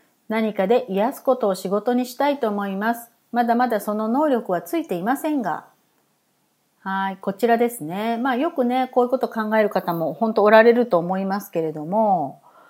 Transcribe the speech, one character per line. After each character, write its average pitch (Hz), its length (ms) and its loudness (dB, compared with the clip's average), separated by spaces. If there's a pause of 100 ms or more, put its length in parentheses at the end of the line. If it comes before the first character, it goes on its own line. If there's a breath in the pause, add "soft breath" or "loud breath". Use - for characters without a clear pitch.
(280 soft breath)
「何 220 260 -2
か 190 140 0
で 240 220 4
癒 202 240 0
す - 100 -18
こ 254 120 2
と 247 120 -2
を 190 80 0
仕 185 140 -8
事 208 240 -2
に 247 120 0
し 247 100 -14
た 277 140 0
い 285 100 -2
と 226 100 -2
思 202 180 -4
い 196 80 -4
ま 220 200 -2
す。 - 140 -18 (220)
ま 240 140 0
だ 233 100 2
ま 247 120 2
だ 226 120 0
そ 208 140 -4
の 214 140 -2
能 269 200 2
力 226 240 0
は 170 100 0
つ 339 160 -6
い 320 80 -4
て 196 100 -4
い 170 80 -6
ま 240 120 0
せ 302 160 -4
ん 285 100 -2
が」。 185 240 -6 (1160)
は 196 280 -4
い、 185 100 -10
こ 202 100 -6
ち 202 160 -2
ら 233 100 4
で 233 120 2
す 233 160 -12
ね。 214 320 -4
ま 262 140 -2
あ、 240 40 0
よ 302 160 0
く 269 140 0
ね、 254 280 0
こ 254 80 4
う - 40 6
い - 20 -2
う - 20 -4
こ 262 80 0
と 247 120 -2
考 220 260 -2
え 220 80 4
る 202 60 2
方 185 240 -2
も 165 200 -2
本 226 200 -2
当 208 100 2
お 208 60 6
ら 220 140 10
れ 233 100 8
る 233 140 2
と 180 100 2
思 175 200 -2
い 190 60 -4
ま 196 160 -4
す 202 100 -16
け 170 120 -4
れ 160 100 -4
ど 151 140 -10
も、 185 560 0 (280 soft breath)